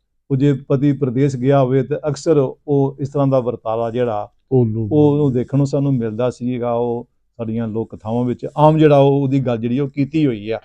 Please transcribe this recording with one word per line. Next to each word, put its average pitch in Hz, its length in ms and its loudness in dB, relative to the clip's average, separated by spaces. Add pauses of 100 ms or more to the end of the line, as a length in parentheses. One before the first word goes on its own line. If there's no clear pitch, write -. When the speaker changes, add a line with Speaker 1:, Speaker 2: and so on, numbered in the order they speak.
(320)
Speaker 1:
ਉਹ 139 40 0
ਜੇ 139 180 2
ਪਤੀ 143 380 0
ਪ੍ਰਦੇਸ 135 440 0
ਗਿਆ 135 260 2
ਹੋਵੇ, 127 220 2
ਤੇ 143 120 -4
ਅਕਸਰ 151 420 0 (300)
ਉਹ 139 320 0
ਇਸ 139 100 -6
ਤਰ੍ਹਾਂ 143 180 0
ਦਾ 135 120 2
ਵਰਤਾਵਾ 113 520 -4
ਜਿਹੜਾ, 110 400 -4 (200)
Speaker 2:
ਉਹਨੂੰ 113 400 0
Speaker 1:
ਉਹ 151 200 4
ਉਹਨੂੰ 147 220 0
ਦੇਖਣ 127 240 -2
ਨੂੰ 139 100 2
ਸਾਨੂੰ 139 260 0
ਮਿਲਦਾ 117 360 -2
ਸੀਗਾ। 120 440 -4
ਉਹ 120 340 -4 (300)
ਸਾਡੀਆਂ 113 300 -6
ਲੋਕ 107 280 -6
ਕਥਾਵਾਂ 117 300 -4
ਵਿੱਚ 123 220 -6 (100)
ਆਮ 156 200 4
ਜਿਹੜਾ 151 200 6
ਉਹ, 139 260 4
ਉਹਦੀ 139 160 0
ਗੱਲ 120 180 -2
ਜਿਹੜੀ 120 220 -2
ਉਹ 143 100 -4
ਕੀਤੀ 147 360 -2
ਹੋਈ 110 240 -4
ਆ। 110 160 -4